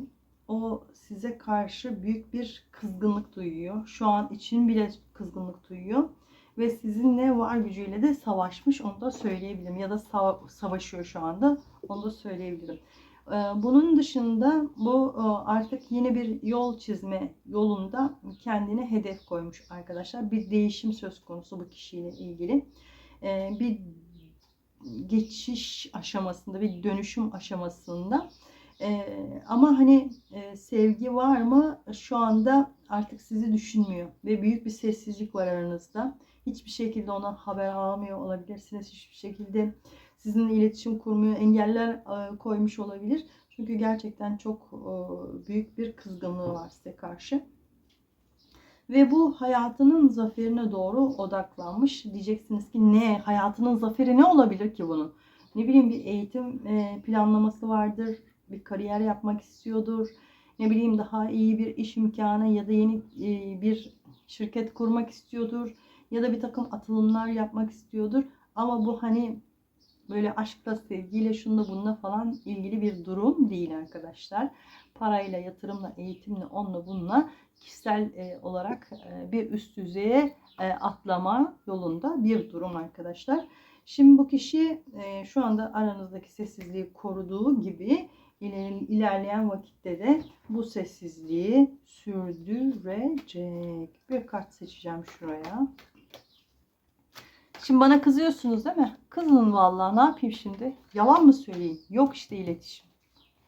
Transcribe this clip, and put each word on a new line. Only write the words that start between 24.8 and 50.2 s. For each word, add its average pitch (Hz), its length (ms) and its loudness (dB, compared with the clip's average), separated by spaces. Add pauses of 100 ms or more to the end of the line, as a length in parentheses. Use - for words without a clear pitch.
geçiş - 840 -4
aşamasında, 190 680 -8
bir 180 220 -4
dönüşüm 208 520 -4
aşamasında. 180 920 -6 (520)
Ee, 202 260 -4 (400)
ama 262 320 6
hani, 269 320 8 (200)
e, 202 260 -14
sevgi 220 560 2
var 254 280 4
mı? 285 400 4 (120)
Şu - 240 -6
anda 233 540 4 (180)
artık 208 320 -6
sizi 220 320 -2
düşünmüyor 190 560 -2 (160)
ve 208 160 0
büyük 220 240 0
bir 220 60 -6
sessizlik 214 640 -6
var 185 120 0
aranızda. 175 720 -6 (280)
Hiçbir - 260 -10
şekilde 220 400 -6
ona 202 220 -6
haber 196 340 -6
alamıyor 196 500 -4
olabilirsiniz. 190 760 -10
Hiçbir - 240 -20
şekilde 208 600 -4 (420)
sizinle 220 360 0
iletişim 220 460 2
kurmuyor, 214 380 2
engeller, 214 560 4
e, 202 440 -10
koymuş 214 420 -2
olabilir. 208 460 -4 (240)
Çünkü 226 240 -10
gerçekten 214 640 -4
çok, 220 360 -12
e, 180 720 -12
büyük 214 300 -6
bir 226 180 -8
kızgınlığı 180 580 -8
var 170 160 -12
size - 260 -20
karşı. 190 480 -8 (1500)
Ve 262 220 8
bu 311 220 4
hayatının 254 760 6
zaferine 226 640 -2